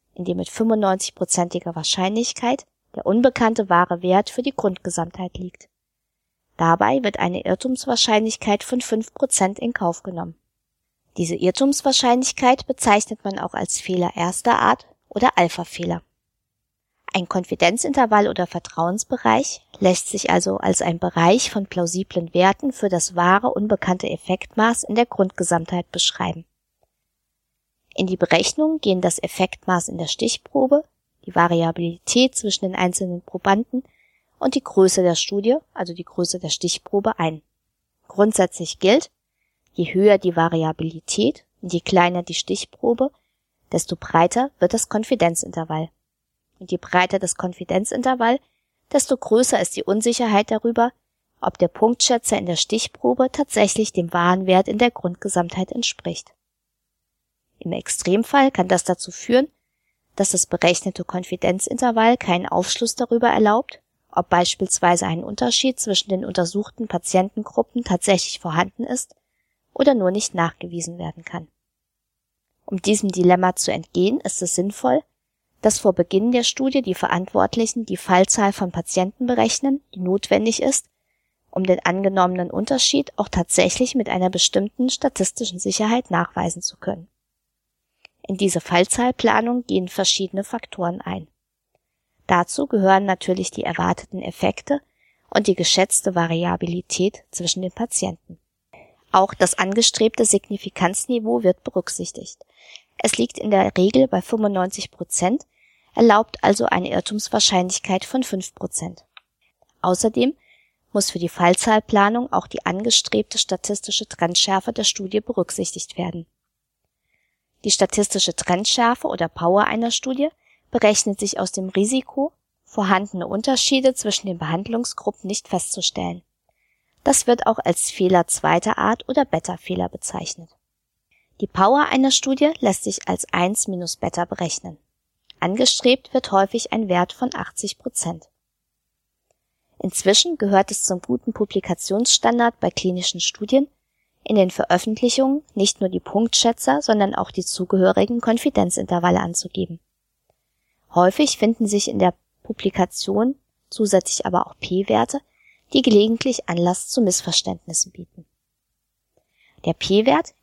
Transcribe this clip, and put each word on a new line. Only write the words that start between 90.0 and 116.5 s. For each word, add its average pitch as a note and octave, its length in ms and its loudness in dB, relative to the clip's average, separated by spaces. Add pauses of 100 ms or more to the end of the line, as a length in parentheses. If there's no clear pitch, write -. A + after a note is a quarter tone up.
Faktoren F3+ 560 -6
ein. F3+ 260 -8 (1000)
Dazu F3+ 400 0
gehören F#3+ 380 4
natürlich F#3 440 -2
die - 140 -8
erwarteten F3+ 580 -4
Effekte - 580 -2 (500)
und - 180 2
die F#3 80 2
geschätzte F#3 580 0
Variabilität F3 1160 -2
zwischen F3+ 300 -6
den F#3 100 -6
Patienten. F#3 640 -6 (760)
Auch F#3+ 200 4
das - 240 0
angestrebte A3 680 0
Signifikanzniveau G#3+ 1200 -2
wird F#3 180 2
berücksichtigt. - 800 -8 (540)
Es - 180 0
liegt A#3 220 -4
in G#3+ 140 -2
der F#3+ 240 4
Regel B3 320 4
bei F#3 120 0
fünfundneunzig G3 720 -2
Prozent, - 560 -2 (480)
erlaubt A3 480 4
also G3+ 220 2
eine F3+ 260 -2
Irrtumswahrscheinlichkeit F#3+ 1120 -2
von C4 200 -2
fünf - 320 -8
Prozent. - 480 -10 (800)
Außerdem A3+ 520 0 (580)
muss G3+ 200 -2
für F3+ 80 -8
die E3+ 80 -2
Fallzahlplanung G#3+ 1040 2
auch - 160 -2
die - 180 -8
angestrebte G#3+ 720 0
statistische - 720 -4
Trendschärfe F#3 640 0
der - 100 -4
Studie G#3 380 -2
berücksichtigt - 760 -4
werden. E3+ 300 -6 (1400)